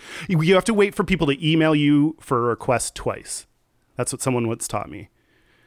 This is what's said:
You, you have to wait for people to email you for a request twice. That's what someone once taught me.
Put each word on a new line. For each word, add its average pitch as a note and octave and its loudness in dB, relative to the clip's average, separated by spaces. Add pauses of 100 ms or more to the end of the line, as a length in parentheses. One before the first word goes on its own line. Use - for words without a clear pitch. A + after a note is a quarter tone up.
(280)
You, E3 2
you F3+ 4
have F#3 2
to A#3 0
wait G3+ 2
for G3+ 0
people D#3 0
to C#3 0
email D#3+ 4
you D3 4
for B2 -2
a - 0
request - -2
twice. - -8 (500)
That's B2 -6
what B2+ -8
someone A#2+ 0
once A2+ -6
taught G#2+ -6
me. - -16 (580)